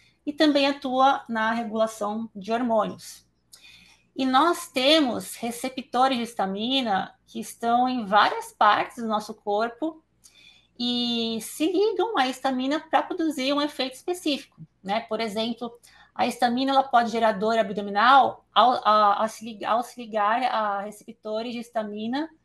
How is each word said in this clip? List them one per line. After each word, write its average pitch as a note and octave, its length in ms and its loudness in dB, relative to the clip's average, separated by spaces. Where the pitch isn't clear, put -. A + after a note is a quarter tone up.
E D4 100 -6
também C#4+ 320 4
atua C4+ 600 0
na A3 240 -2
regulação A3 800 -4
de G3+ 180 -8
hormônios. A3+ 720 -2
E C4 120 -2
nós D#4 420 2
temos C4 680 2
receptores B3+ 840 -2
de A#3 60 -4
histamina G#3+ 880 -2
que - 140 -12
estão A#3 480 0
em B3+ 160 -4
várias G#3 480 2
partes - 460 2
do A#3 100 -6
nosso G#3+ 240 -4
corpo A#3 720 -4
e A#3+ 640 -2
se D#4 320 -4
ligam G#4 460 0
à C4 100 2
histamina C4 500 -2
pra - 240 0
produzir C#4+ 520 -4
um C#4+ 80 0
efeito C4 320 -6
específico, - 640 -6
né? G3+ 160 -2
Por A3 180 -6
exemplo, A3+ 540 -6
a - 120 0
histamina, B3 460 0
ela C4+ 100 6
pode A#3+ 280 2
gerar A3+ 220 2
dor G#3+ 260 0
abdominal G#3 880 2
ao, B3 320 4
a, G#3 380 4
a A3 40 -2
se A3 180 -14
ligar, G#3+ 260 -6
ao A#3 100 0
se - 160 -16
ligar A3 440 -2
a G#3 400 -2
receptores A3 720 -10
de A#3+ 60 -8
histamina A3+ 680 -6